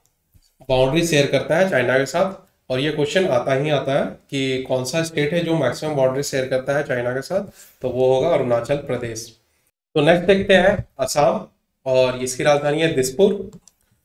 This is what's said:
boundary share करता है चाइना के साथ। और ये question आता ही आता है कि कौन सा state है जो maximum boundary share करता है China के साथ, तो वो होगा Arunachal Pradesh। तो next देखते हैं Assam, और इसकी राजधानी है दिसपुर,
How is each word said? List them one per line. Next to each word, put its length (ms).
boundary 380
share 200
करता 300
है 140
चाइना 280
के 80
साथ। 380
और 100
ये 120
question 360
आता 260
ही 160
आता 220
है 120
कि 580
कौन 220
सा 180
state 300
है 120
जो 140
maximum 360
boundary 280
share 260
करता 280
है 80
China 280
के 100
साथ, 220
तो 60
वो 260
होगा 140
Arunachal 480
Pradesh। 600
तो 60
next 260
देखते 280
हैं 340
Assam, 480
और 300
इसकी 260
राजधानी 380
है 140
दिसपुर, 560